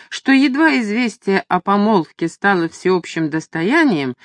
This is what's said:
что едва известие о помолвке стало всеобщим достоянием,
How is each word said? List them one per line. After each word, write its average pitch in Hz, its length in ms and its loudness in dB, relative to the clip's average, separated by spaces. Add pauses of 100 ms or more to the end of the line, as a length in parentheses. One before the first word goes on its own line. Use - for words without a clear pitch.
что - 220 -4
едва 269 480 2
известие 208 680 -2
о 180 140 -2
помолвке 202 640 0
стало 175 400 0
всеобщим 165 600 -2
достоянием, 160 960 -2